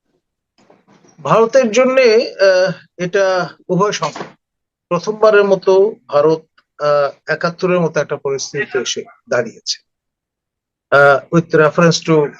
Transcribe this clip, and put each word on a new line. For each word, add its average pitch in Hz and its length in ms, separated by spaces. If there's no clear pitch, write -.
ভারতের 226 480
জন্যে, 247 720
আহ, 185 320
এটা 185 500
উভয় 185 240
সংকট। 147 300
প্রথমবারের 214 560
মতো 196 500
ভারত 156 460
আহ, 147 540
একাত্তরের 175 480
মতো 165 200
একটা 143 160
পরিস্থিতিতে 139 640
এসে - 260
দাঁড়িয়েছে। - 500
আহ, 139 380
with 165 160
reference 160 580
to 151 320